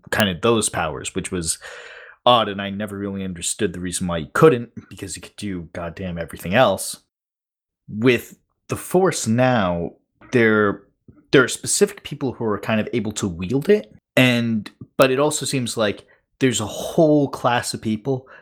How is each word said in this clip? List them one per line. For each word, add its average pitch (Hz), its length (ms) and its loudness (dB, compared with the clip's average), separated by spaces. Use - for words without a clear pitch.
kind 107 180 0
of 87 140 -6
those 117 260 2
powers, 80 460 -6
which 92 180 -8
was 85 260 -4
odd, 117 240 4
and 98 100 -6
I 101 80 -6
never 98 300 -8
really 98 260 -6
understood 90 480 -4
the 87 80 -10
reason 90 260 -4
why 85 140 -2
he 76 140 -8
couldn't, 127 380 4
because 95 240 -14
he 85 80 -14
could - 140 -20
do 90 360 -10
goddamn 85 460 -8
everything 87 360 -6
else. 110 440 2
With 113 500 0
the 127 80 -4
Force - 500 0
now, 110 640 2
there, 107 500 4
there 135 120 8
are 113 60 2
specific - 540 -2
people 139 320 -8
who 120 100 -8
are 104 140 -2
kind 110 220 0
of - 120 -4
able 107 200 -2
to - 140 -4
wield 92 440 -2
it, 208 240 0
and, 117 540 2
but 135 120 6
it 131 80 0
also 147 280 0
seems 123 320 -4
like 104 260 -2
there's 120 200 2
a 107 60 -4
whole 151 640 2
class 120 440 -2
of 120 80 -10
people 120 480 -4